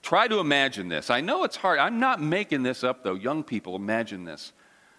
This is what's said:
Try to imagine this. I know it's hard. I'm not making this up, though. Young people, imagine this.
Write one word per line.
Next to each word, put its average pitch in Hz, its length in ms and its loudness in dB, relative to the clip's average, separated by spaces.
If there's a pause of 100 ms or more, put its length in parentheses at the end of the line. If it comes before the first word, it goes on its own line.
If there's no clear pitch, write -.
Try 208 260 4
to 220 120 2
imagine 139 500 2
this. 78 200 -2
I 123 120 4
know 294 240 0
it's - 100 -4
hard. 175 240 2
I'm 220 220 2
not 254 200 0
making 156 420 -2
this 127 200 -2
up, 127 220 -2
though. 95 80 0
Young 123 280 -4
people, 98 360 -6
imagine 104 480 -4
this. 78 260 -14 (480)